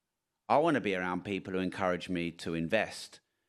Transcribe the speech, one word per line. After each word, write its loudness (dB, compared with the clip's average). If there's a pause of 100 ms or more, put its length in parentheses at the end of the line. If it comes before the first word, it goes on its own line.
(480)
I 6
wanna 4
be 0
around -2
people -4
who 0
encourage 0
me -2
to -6
invest, -2 (280)